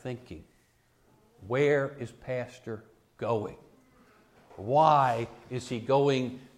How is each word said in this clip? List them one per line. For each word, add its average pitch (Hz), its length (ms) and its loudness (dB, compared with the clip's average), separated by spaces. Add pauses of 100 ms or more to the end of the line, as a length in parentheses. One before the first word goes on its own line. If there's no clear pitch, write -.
thinking, 113 400 -12 (1040)
"Where 143 540 2
is 117 100 -10
Pastor 117 720 -10 (340)
going? 110 400 -2 (1000)
Why 131 720 4 (200)
is 123 200 -8
he 120 100 -4
going 131 640 2 (160)